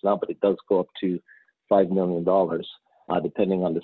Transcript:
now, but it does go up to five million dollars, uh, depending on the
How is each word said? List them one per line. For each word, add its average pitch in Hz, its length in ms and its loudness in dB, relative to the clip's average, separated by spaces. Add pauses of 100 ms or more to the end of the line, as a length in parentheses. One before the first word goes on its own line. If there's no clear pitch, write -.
now, 98 120 2
but - 140 -6
it 85 100 -12
does 98 160 2 (120)
go 98 120 2
up 87 80 -6 (120)
to 90 180 -2 (500)
five 98 220 4
million 90 340 0
dollars, 87 440 0 (400)
uh, 90 120 -2
depending 92 440 -2
on 82 100 -2
the 85 100 -4